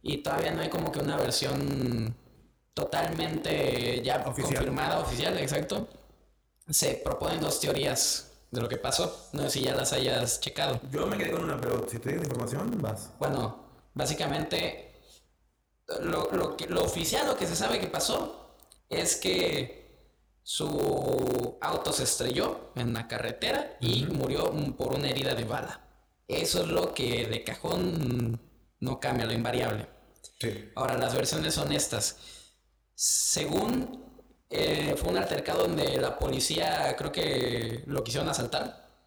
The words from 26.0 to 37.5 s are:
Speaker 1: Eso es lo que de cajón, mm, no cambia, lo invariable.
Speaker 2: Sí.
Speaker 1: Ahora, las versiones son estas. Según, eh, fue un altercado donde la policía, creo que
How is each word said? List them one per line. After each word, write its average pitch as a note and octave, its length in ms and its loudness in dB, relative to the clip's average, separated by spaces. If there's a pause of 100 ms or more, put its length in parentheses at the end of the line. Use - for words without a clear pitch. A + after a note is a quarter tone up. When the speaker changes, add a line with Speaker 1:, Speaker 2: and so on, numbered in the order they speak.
Speaker 1:
Eso E3 340 0
es E3 60 0
lo - 260 0
que A#2+ 340 0
de G#2+ 160 -2
cajón, C3 880 0
mm, A#2 60 -4 (400)
no B2+ 200 -2
cambia, B2 260 0
lo A2+ 80 0
invariable. A#2 540 0 (520)
Speaker 2:
Sí. G#2 360 -4
Speaker 1:
Ahora, B2 220 0
las B2 180 0
versiones D#3 380 0
son D3 180 0
estas. C#3 460 0 (760)
Según, G#3 1120 2 (440)
eh, D3+ 480 2
fue E3 140 0
un F#3+ 60 2
altercado E3 500 2
donde D3 320 2
la C3 180 0
policía, C#3 800 2
creo C#3+ 140 -2
que B2 760 0